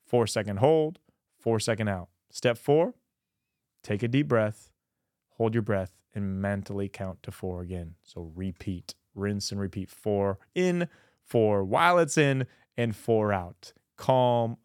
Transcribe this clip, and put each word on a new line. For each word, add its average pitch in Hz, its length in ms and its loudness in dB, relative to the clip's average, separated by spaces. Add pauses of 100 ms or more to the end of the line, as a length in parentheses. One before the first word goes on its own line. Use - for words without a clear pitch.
four 117 220 2
second 104 300 -4
hold, 156 420 2 (400)
four 113 220 0
second 110 260 -2
out. 92 220 -4 (240)
Step 120 260 0
four, 165 360 2 (920)
take 104 180 -4
a 120 60 -2
deep 139 180 2
breath, 107 460 -2 (640)
hold 113 180 0
your 117 80 2
breath, 98 300 -2 (240)
and 98 260 -4
mentally 98 460 -4
count 95 340 -12
to - 80 -12
four 92 300 -8
again. 87 420 -10
So 85 320 -16
repeat, 92 600 -8 (180)
rinse 101 380 -4
and 101 80 -6
repeat. 95 280 -6
Four 98 520 -2 (140)
in, 175 340 0 (340)
four 107 400 2
while 165 360 2
it's 165 180 2
in, 135 300 4 (300)
and 117 200 0
four 107 360 2
out. 90 420 -6 (220)
Calm 120 680 2